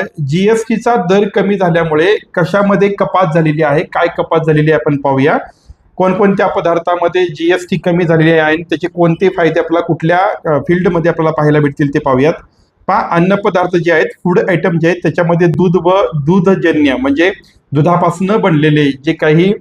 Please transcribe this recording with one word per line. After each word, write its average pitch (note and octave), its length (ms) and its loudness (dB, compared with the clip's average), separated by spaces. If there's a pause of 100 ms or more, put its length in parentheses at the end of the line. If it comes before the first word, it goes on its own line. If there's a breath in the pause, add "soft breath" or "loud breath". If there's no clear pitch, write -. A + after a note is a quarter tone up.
(280)
जीएसटीचा A3 680 0
दर G3 320 0
कमी G3+ 300 -2
झाल्यामुळे E3+ 600 0 (160)
कशामध्ये G3 560 0
कपात F#3 460 0
झालेली D#3 280 0
आहे, D3+ 200 0
काय E3+ 240 -2 (100)
कपात E3+ 300 -2
झालेली D#3 240 2
आहे D3+ 140 2
आपण C#3+ 160 0
पाहूया. C#3 360 0 (580 loud breath)
कोणकोणत्या F#3+ 520 2
पदार्थामध्ये F3 800 -2
जीएसटी E3+ 500 -2
कमी F3 260 0
झालेली D#3+ 280 2
आहे D#3+ 80 2
आणि D#3 180 0
त्याचे E3 300 -6
कोणते E3+ 420 0
फायदे E3+ 300 0
आपल्याला E3 260 -2
कुठल्या, E3 340 0 (260)
अ, D3+ 140 0
फील्डमध्ये F3 520 0
आपल्याला D#3+ 200 -2
पाहायला D3+ 280 0
भेटतील C#3+ 340 -2
ते D3+ 60 -2
पाहूयात. C3+ 340 0 (540)
पहा, G3 240 0
अन्नपदार्थ F3+ 640 0
जे E3+ 160 0
आहेत, E3 140 2
फूड - 340 -2 (100)
आयटम E3+ 300 0
जे D#3+ 80 0
आहेत, F3+ 160 0
त्याच्यामध्ये E3+ 440 0
दूध F3+ 380 2
व F#3 160 4 (240)
दूधजन्य E3 680 2
म्हणजे C#3+ 360 0 (400 soft breath)
दुधापासनं F3 720 0
बनलेले D3 500 2
जे D#3 220 -4
काही, E3 480 2